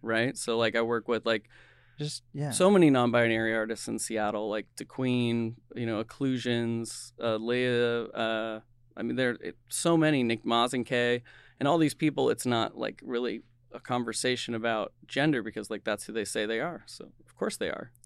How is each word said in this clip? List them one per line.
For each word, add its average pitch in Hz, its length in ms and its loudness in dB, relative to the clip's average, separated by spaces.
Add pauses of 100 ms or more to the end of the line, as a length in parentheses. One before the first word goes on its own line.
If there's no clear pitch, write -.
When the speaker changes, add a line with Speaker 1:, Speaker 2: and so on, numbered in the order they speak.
Speaker 1:
right? 113 360 0
So, 113 200 -2
like, 113 180 2
I 117 60 2
work 117 260 -2
with, 113 180 0
like, 113 220 0 (500)
Speaker 2:
Just, 147 260 -8 (100)
yeah. 143 180 -6
Speaker 1:
so 185 180 6
many 185 200 10
non-binary 117 640 4
artists 110 320 -4
in 113 100 -4
Seattle, 107 520 -2
like 104 260 -4
DeQueen, 120 800 -2 (200)
you 120 100 -6
know, 113 180 -2
Occlusions, 117 1160 -4
uh, 113 160 0
Leah, 120 720 0
uh, 110 520 -4 (380)
I - 60 -6
mean, 120 120 -2
there, 123 260 0
it, - 160 -10 (120)
so 170 260 2
many, 156 260 4
Nick 117 220 0
Mazenkay, 120 800 0 (380)
and 139 80 0
all 165 100 4
these 156 160 4
people, 139 360 0
it's 120 160 0
not, 120 320 0
like, 110 280 -6
really 120 360 -4 (300)
a 123 80 -12
conversation 123 760 -2
about 110 380 -2 (160)
gender 143 340 2
because, 107 300 -8
like, 104 140 -8
that's 104 200 -2
who 107 80 -10
they 107 120 -2
say 107 200 -2
they 113 140 -2
are. 165 280 -6
So, - 240 -16 (140)
of - 100 -20
course - 220 -4
they 90 120 -4
are. - 220 -8 (140)